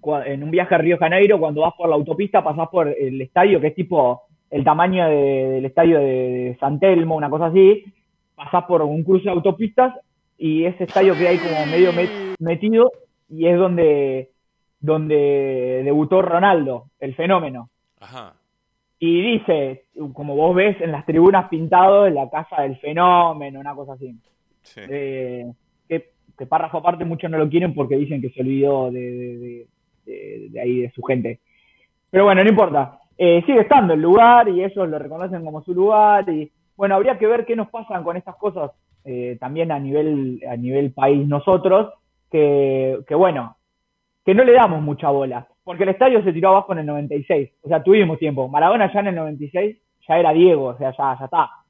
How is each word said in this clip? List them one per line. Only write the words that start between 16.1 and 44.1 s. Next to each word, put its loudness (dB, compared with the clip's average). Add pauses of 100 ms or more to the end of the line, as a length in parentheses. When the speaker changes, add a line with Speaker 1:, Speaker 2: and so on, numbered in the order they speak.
Speaker 1:
Ronaldo, 0 (120)
el -10
fenómeno. -4 (320)
Speaker 2:
Ajá. -20 (680)
Speaker 1:
Y 0 (120)
dice, -4 (300)
como -10
vos 2
ves 0
en -6
las -10
tribunas 4
pintado, 4
en 2
la -4
casa -6
del -6
fenómeno, 0
una -14
cosa -16
así. -18 (460)
Speaker 2:
Sí. -20
Speaker 1:
Eh, -10 (440)
que, -8 (260)
que -16
párrafo -4
aparte -2
muchos -8
no -4
lo 0
quieren 0
porque -4
dicen -4
que -8
se -14
olvidó -2
de, -10
de, -12
de, -18 (400)
de, -18
de -14
ahí, -4
de -6
su -16
gente. -4 (680)
Pero 4
bueno, 6
no 6
importa. 2 (220)
Eh, 4
sigue 4
estando 4
el 0
lugar 6
y -2
ellos -4
lo -6
reconocen -10
como -12
su -8
lugar. 4
Y -6 (260)
bueno, 0
habría 0
que 0
ver 0
qué -4
nos -6
pasan -12
con -6
estas -14
cosas, -8 (340)
eh, -10
también -6
a -4
nivel, -4
a -10
nivel -4
país 0
nosotros, 0 (360)
que, 0
que -6
bueno, 0 (680)